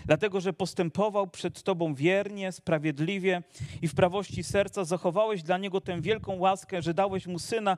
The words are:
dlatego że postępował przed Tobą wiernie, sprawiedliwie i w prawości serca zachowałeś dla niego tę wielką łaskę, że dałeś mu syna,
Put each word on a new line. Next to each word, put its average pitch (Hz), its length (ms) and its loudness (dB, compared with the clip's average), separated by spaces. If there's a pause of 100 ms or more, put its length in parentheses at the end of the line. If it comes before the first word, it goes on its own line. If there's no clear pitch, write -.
dlatego 190 340 2
że 180 120 -2
postępował 190 720 0
przed - 360 -8
Tobą 170 320 0
wiernie, 190 580 0
sprawiedliwie 170 880 0 (400)
i 170 60 0
w - 60 -4
prawości 180 480 2
serca 202 420 0
zachowałeś 185 580 0
dla 180 160 0
niego 190 220 -2
tę 175 200 -6
wielką 202 380 -2
łaskę, 185 440 0
że 165 120 0
dałeś 190 320 0
mu 175 120 -4
syna, 202 400 0